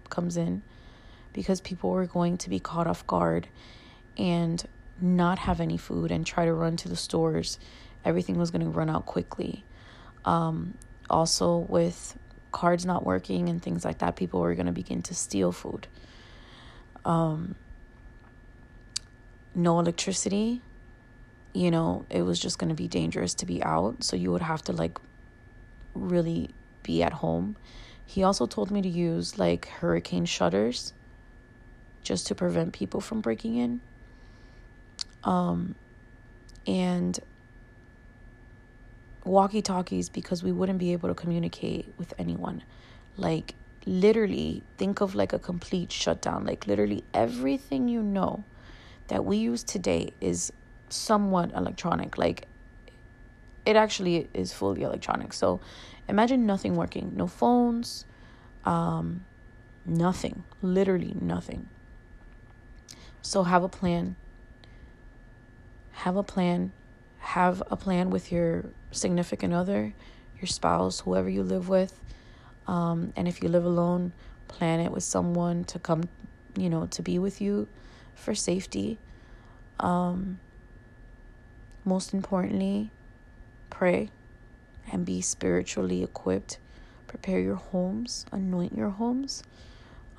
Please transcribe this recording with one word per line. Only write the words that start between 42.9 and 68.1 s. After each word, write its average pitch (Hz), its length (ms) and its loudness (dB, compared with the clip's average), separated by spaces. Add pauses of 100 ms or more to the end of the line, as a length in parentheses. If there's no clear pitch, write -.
Like, 165 400 -2 (300)
literally, 190 800 4 (140)
think 202 240 0
of, 196 140 0
like, 196 180 2
a - 60 0
complete 175 520 -4
shutdown. - 540 -2
Like, - 220 -4
literally 202 360 2 (100)
everything 254 720 0
you 233 140 0
know 202 420 0 (640)
that - 160 0
we 196 140 2
use 233 260 0
today - 560 0
is 87 320 -2 (380)
somewhat 202 640 2
electronic. - 640 -2
Like, - 300 0 (1200)
it 214 100 6
actually 196 580 4
is - 180 -2
fully 98 320 0
electronic. - 500 -2
So 90 280 2 (460)
imagine 233 380 4
nothing 196 300 2
working. 175 400 -2
No 175 120 0
phones, 240 800 2 (600)
um, 170 580 0 (640)
nothing. 170 580 0 (180)
Literally 185 580 2
nothing. - 500 -4 (1500)
So - 220 2
have 180 200 6
a 185 60 -2
plan. 175 480 0 (1800)
Have 180 240 0
a 202 60 2
plan. 180 500 2 (460)
Have 180 520 2
a 196 60 2
plan 185 320 2
with 185 240 0